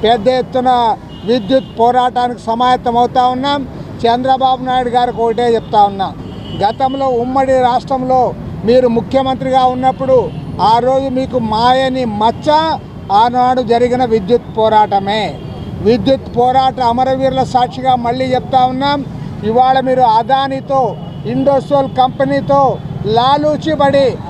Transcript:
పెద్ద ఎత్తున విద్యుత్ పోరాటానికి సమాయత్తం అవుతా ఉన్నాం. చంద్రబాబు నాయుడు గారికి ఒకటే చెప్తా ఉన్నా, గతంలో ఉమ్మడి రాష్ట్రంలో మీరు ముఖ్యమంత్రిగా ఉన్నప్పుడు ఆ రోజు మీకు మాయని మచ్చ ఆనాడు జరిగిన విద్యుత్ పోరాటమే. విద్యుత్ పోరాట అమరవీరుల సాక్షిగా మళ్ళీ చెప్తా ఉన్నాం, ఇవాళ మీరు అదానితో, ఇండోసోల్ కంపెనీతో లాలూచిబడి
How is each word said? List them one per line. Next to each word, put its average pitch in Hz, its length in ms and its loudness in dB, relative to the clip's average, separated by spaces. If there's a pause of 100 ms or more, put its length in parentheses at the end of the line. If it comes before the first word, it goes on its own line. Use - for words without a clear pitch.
పెద్ద 220 240 2
ఎత్తున 247 680 0 (300)
విద్యుత్ 240 540 0
పోరాటానికి 247 600 0
సమాయత్తం 247 560 0
అవుతా 247 300 2
ఉన్నాం. 262 420 -2 (260)
చంద్రబాబు 254 720 0
నాయుడు 254 240 0
గారికి 240 340 0
ఒకటే 233 320 0
చెప్తా 220 300 2
ఉన్నా, 196 280 -2 (540)
గతంలో 262 400 -2
ఉమ్మడి 262 540 0
రాష్ట్రంలో 254 760 0 (300)
మీరు 247 240 4
ముఖ్యమంత్రిగా 262 760 0
ఉన్నప్పుడు 254 680 2 (320)
ఆ 226 160 4
రోజు 269 300 0
మీకు 254 300 -2
మాయని 254 640 0
మచ్చ 220 460 -2 (640)
ఆనాడు 247 500 2
జరిగిన 240 420 2
విద్యుత్ 226 540 0
పోరాటమే. 208 800 0 (440)
విద్యుత్ 233 540 0
పోరాట 262 440 2
అమరవీరుల 262 640 0
సాక్షిగా 254 520 0
మళ్ళీ 247 300 -2
చెప్తా 254 400 0
ఉన్నాం, 269 400 -2 (400)
ఇవాళ 254 360 2
మీరు 254 200 0
అదానితో, 262 960 0 (300)
ఇండోసోల్ 269 600 0 (100)
కంపెనీతో 269 800 2 (280)
లాలూచిబడి 277 1120 2 (120)